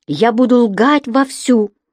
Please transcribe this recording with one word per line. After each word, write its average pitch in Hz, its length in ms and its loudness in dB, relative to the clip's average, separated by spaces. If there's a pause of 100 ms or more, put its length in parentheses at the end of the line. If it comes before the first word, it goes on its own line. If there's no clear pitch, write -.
Я 165 260 0
буду 240 340 2
лгать 254 420 0
вовсю, 247 640 -2 (220)